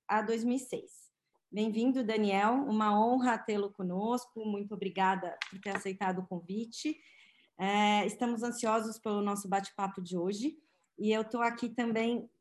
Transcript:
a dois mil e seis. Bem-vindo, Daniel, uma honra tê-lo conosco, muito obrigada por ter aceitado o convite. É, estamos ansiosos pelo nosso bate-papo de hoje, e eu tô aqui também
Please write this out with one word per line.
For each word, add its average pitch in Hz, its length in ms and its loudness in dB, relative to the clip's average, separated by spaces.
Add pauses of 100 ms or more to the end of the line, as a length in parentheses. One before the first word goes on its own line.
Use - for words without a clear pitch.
a 214 140 2
dois 226 200 0
mil 240 140 2
e 269 40 0
seis. - 520 -12 (400)
Bem-vindo, 226 540 2
Daniel, 208 480 4
uma 214 440 2
honra 247 400 4
tê-lo 208 340 -2
conosco, 214 720 -2
muito 208 280 -4
obrigada 190 640 0 (120)
por 190 100 -16
ter 196 160 -4
aceitado 190 440 -2
o 185 60 -4
convite. 208 720 -6 (600)
É, 208 460 4
estamos 233 360 -2
ansiosos 226 560 -2
pelo 208 240 -2
nosso 202 280 -2
bate-papo 196 520 -2
de 180 140 -6
hoje, 208 420 -2 (400)
e 208 140 2
eu 220 140 2
tô 233 160 -4
aqui 233 260 0
também 233 640 0 (120)